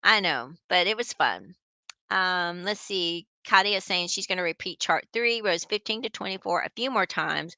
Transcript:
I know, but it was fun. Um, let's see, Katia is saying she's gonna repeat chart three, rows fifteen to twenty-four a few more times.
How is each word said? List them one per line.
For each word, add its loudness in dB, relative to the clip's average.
I 6
know, -2
but 4
it 2
was -6
fun. 0
Um, 0
let's -2
see, -4
Katia 4
is -2
saying -2
she's -4
gonna -2
repeat -4
chart 2
three, 0
rows 0
fifteen -4
to -4
twenty-four -4
a -4
few -4
more 2
times. -4